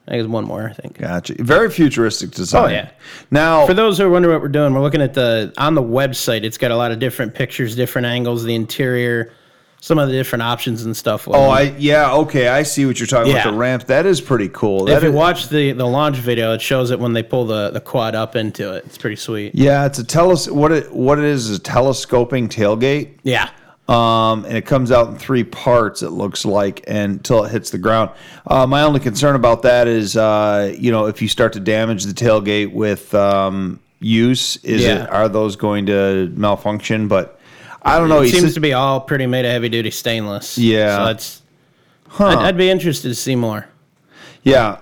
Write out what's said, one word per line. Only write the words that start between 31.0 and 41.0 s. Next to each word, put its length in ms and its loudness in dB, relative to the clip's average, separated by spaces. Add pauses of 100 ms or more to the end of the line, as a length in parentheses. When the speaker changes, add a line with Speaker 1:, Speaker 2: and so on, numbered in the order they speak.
Speaker 2:
if 160 -4
you 80 -2
start 240 0
to 80 -10
damage 440 -2
the 100 -8
tailgate 580 0
with, 420 -4
um, 640 0 (220)
use, 640 0
is 200 0
Speaker 1:
Yeah. 200 0
Speaker 2:
it, 60 -14
are 180 2
those 280 -2
going 280 -2
to 500 0
malfunction? 720 -2
But 300 -2 (440)
I 160 2
don't 100 2
know. 140 6
Speaker 1:
It 60 4
Speaker 2:
He 20 4
Speaker 1:
seems 140 4
Speaker 2:
says 100 2
Speaker 1:
to 60 -6
be 120 0
all 300 0
pretty 240 -2
made 180 -2
of 80 0
heavy-duty 380 -2
stainless. 680 -6
Speaker 2:
Yeah. 480 2